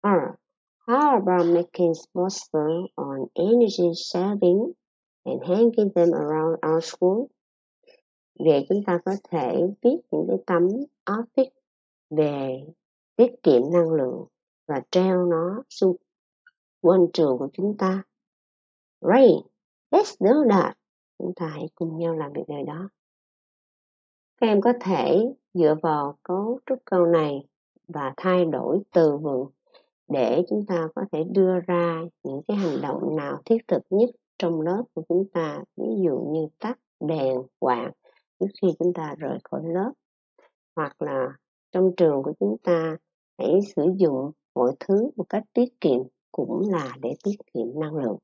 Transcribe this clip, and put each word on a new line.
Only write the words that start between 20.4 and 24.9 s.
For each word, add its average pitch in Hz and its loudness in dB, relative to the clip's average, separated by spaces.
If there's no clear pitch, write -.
that. 196 2
Chúng - -6
ta 170 -8
hãy 156 -10
cùng 165 -8
nhau 165 -4
làm 147 -8
việc 143 -10
này 143 -8
đó. 170 -10
Các 233 2
em 214 4
có 240 4
thể 170 0